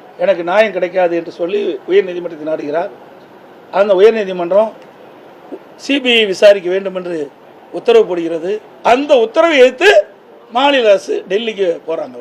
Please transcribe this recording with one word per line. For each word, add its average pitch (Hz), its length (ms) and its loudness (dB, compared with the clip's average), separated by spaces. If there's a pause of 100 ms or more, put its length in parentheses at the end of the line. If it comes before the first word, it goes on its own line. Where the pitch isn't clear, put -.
(180)
எனக்கு 175 260 -2
நியாயம் 202 280 0
கிடைக்காது" 180 440 -2
என்று 170 160 -6
சொல்லி 180 480 -6 (100)
உயர்நீதிமன்றத்தை 175 640 -2
நாடுகிறார். 156 380 -6 (840)
அந்த 202 240 2
உயர்நீதிமன்றம் 196 760 2 (1040)
சி 277 260 -4
பி 247 180 0
ஐ 220 60 2
விசாரிக்க 196 440 2
வேண்டும் 190 260 -4
என்று 175 360 -8 (400)
உத்தரவு 220 340 2
போடுகிறது. 170 560 -6 (220)
அந்த 269 360 2
உத்தரவை 311 380 2
எதிர்த்து 294 480 4 (460)
மாநில 254 380 2
அரசு - 400 0
டெல்லிக்கு 196 580 -4
போறாங்க, 151 340 -8